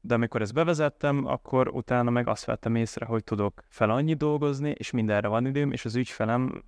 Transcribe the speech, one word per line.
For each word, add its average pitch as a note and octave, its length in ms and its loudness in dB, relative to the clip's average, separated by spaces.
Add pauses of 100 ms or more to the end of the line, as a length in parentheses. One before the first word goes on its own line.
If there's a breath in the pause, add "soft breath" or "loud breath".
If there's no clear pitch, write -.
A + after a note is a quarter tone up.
De A#2+ 140 0
amikor A#2 280 0
ezt G#2+ 120 -4
bevezettem, D3 720 0
akkor C3 420 0
utána B2 420 0
meg A#2+ 180 2
azt G#2+ 160 -2
vettem A2+ 300 -2
észre, A2+ 320 -2
hogy A2+ 180 -2
tudok G2+ 440 -2
fel G#2+ 220 0
annyi D3+ 240 2
dolgozni, D3 560 0
és - 200 -8
mindenre G#2+ 380 2
van A#2 180 2
időm, C#3 260 0
és - 120 -6
az A2+ 100 -4
ügyfelem B2 720 -2